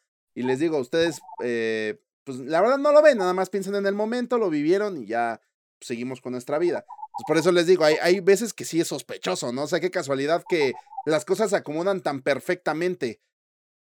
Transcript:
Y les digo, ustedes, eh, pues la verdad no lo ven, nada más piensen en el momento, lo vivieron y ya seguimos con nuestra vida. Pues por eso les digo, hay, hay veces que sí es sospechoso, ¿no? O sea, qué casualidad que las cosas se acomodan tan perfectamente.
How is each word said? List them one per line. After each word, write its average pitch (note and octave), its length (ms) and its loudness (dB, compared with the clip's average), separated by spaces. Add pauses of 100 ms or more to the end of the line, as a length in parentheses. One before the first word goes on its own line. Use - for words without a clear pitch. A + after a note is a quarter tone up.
(360)
Y B2 80 -6
les C3 160 0
digo, D#3 180 0
ustedes, E3 440 0 (200)
eh, A2+ 600 -2 (240)
pues C3 140 -10
la D3 200 -2
verdad B3+ 200 4
no C#4+ 120 2
lo D4 100 8
ven, D4 160 8
nada F3+ 160 0
más F#3 160 -2
piensen G3 260 -4
en G3+ 100 -2
el G3 100 0
momento, A#3+ 420 -2
lo G#3+ 120 0
vivieron E3+ 480 0
y A#2+ 80 -10
ya A#2 340 -2 (400)
seguimos B2+ 400 -8
con B2+ 140 -8
nuestra B2+ 260 -4
vida. D#3+ 240 0 (300)
Pues - 140 -10
por D#3 100 4
eso E3 160 4
les F3 120 4
digo, E3+ 200 6
hay, D#3 160 6
hay F3+ 180 2
veces G3 340 2
que B2+ 120 -10
sí D#3+ 160 -2
es - 80 -2
sospechoso, C#3+ 640 -6
¿no? C3+ 100 -4
O D3+ 40 -6
sea, E3 120 0
qué F3+ 100 -2
casualidad D3 580 -2
que C#3+ 260 2 (320)
las D3+ 180 2
cosas F#3+ 280 0
se G3+ 40 0
acomodan E3+ 460 -2
tan C#3 200 -4
perfectamente. D#3 1000 -2 (600)